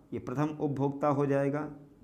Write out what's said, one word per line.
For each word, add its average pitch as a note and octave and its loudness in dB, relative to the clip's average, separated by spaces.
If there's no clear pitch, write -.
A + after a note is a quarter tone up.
ये A#2+ -4
प्रथम D3+ -2
उपभोक्ता C#3+ 0
हो C#3+ 4
जाएगा, C#3 2